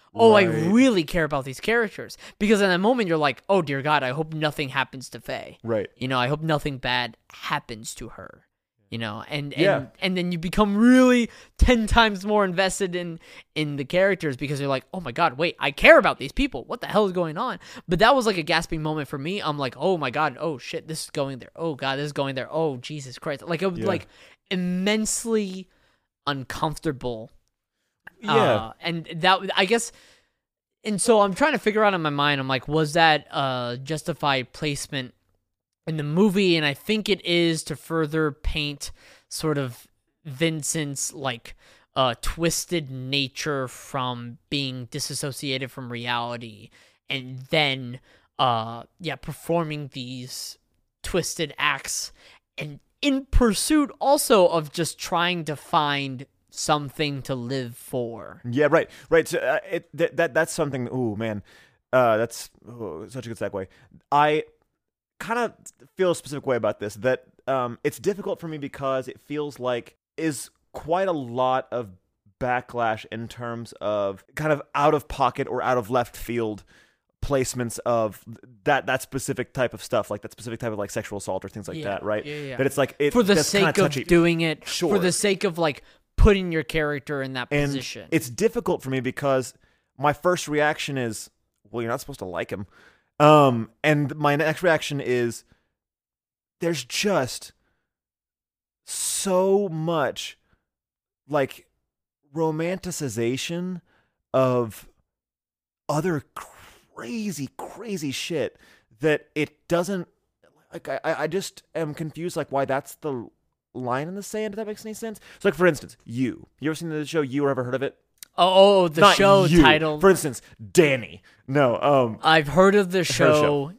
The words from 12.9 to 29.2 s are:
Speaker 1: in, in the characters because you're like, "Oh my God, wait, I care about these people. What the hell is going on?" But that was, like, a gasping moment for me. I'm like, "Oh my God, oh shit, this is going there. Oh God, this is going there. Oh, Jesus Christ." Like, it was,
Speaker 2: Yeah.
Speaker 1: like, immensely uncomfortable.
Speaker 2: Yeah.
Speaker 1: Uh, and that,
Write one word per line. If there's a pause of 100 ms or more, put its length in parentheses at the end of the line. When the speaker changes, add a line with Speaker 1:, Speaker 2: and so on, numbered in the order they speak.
Speaker 1:
in, (340)
in
the
characters
because
you're
like,
"Oh
my
God,
wait,
I
care
about
these
people.
What
the
hell
is
going
on?" (300)
But
that
was,
like,
a
gasping
moment
for
me.
I'm
like,
"Oh
my
God,
oh
shit,
this
is
going
there.
Oh
God,
this
is
going
there.
Oh,
Jesus
Christ."
Like,
it
was,
Speaker 2:
Yeah.
Speaker 1:
like, (420)
immensely (560)
uncomfortable. (920)
Speaker 2:
Yeah.
Speaker 1:
Uh,
and
that, (160)